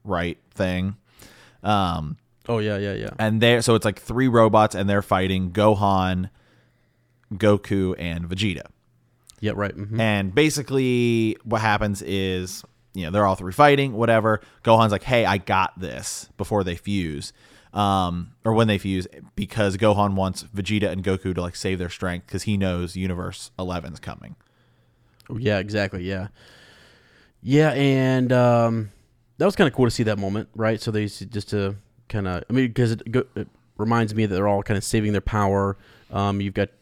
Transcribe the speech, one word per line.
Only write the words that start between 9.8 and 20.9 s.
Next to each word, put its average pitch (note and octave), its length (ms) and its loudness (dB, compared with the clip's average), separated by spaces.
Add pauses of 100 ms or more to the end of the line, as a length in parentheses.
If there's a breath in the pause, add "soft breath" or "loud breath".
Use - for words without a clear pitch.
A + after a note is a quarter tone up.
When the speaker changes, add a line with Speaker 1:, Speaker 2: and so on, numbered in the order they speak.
Speaker 1:
And G#2 360 0
basically B2 1080 0
what A2 180 -4
happens G#2 400 0
is, F#2 640 -4 (300)
you F#2 120 -8
know, D#2+ 60 -8
they're G#2 140 2
all F#2+ 100 2
three F#2 180 -8
fighting, C#3 400 4
whatever. A2 480 2 (220 soft breath)
Gohan's A2+ 280 6
like, G2 120 -2
"Hey, A#2+ 220 2
I F#2+ 120 2
got F#2+ 420 -2
this," - 580 -10
before G2+ 260 -2
they F2 120 -4
fuse. E2+ 580 -6 (400 soft breath)
Um, F#2 580 -2 (120)
or A2 100 2
when A2+ 140 4
they G#2 100 2
fuse, F#2 300 -4 (280)
because G2+ 420 -2
Gohan G2+ 380 4
wants F#2+ 280 -2
Vegeta G2+ 480 -2